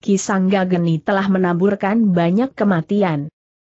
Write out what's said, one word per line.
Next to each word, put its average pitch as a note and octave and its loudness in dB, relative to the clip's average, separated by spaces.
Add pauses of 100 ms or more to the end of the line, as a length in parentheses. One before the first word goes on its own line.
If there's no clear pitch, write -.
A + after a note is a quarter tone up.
Ki G3 0
Sangga F#3+ 0
Geni E3+ 0
telah G3 -2
menaburkan G3 0
banyak F3+ 0
kematian. F3 0 (320)